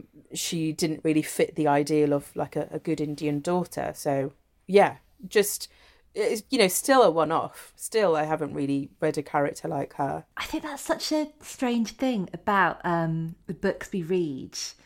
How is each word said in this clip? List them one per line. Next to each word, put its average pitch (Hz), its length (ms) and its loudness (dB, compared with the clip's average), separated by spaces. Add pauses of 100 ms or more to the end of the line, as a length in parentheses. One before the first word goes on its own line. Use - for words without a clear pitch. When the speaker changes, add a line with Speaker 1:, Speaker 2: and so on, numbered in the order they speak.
(340)
Speaker 1:
she 160 400 -4
didn't 156 300 -2
really 156 200 2
fit - 320 -2
the 151 120 2
ideal 147 460 4
of, 143 220 -4
like, 147 200 -6
a, 147 160 -4
a 160 60 -6
good 156 240 -4
Indian 147 380 -4
daughter. 175 560 -2
So, 139 380 -2 (340)
yeah, 185 300 6 (300)
just, - 420 0 (440)
it's, 208 380 -2
you 247 80 2
know, 196 80 8
still 262 340 4
a 196 80 8
one-off. 156 680 -2
Still, 190 400 2
I 151 100 2
haven't 156 280 -2
really 139 460 -2
read 156 180 0
a 143 60 -2
character 147 440 -2
like 147 260 -6
her. 147 320 -4 (100)
Speaker 2:
I - 80 -8
think 311 200 -8
that's 294 200 -10
such 320 280 -4
a 302 200 -2 (100)
strange 240 520 -2
thing 240 400 -2
about, 185 500 2
um, 165 520 -2 (120)
the 180 80 -8
books - 360 -4
we 185 120 -4
read. 156 520 -4 (300)